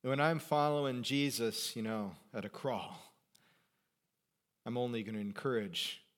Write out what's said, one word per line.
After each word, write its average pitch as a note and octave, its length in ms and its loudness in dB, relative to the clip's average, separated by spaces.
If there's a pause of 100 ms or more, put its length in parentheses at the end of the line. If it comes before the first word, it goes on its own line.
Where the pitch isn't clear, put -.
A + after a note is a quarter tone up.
When C3+ 180 2
I'm D#3+ 200 6
following D3 600 2
Jesus, B2+ 720 0
you A2+ 60 -4
know, G#2+ 340 -2 (180)
at G#2 120 -6
a - 20 -8
crawl, F#2+ 500 -4 (1700)
I'm A#2+ 120 -2
only A#2+ 260 0
gonna A2 140 -4
encourage G#2 840 -2 (160)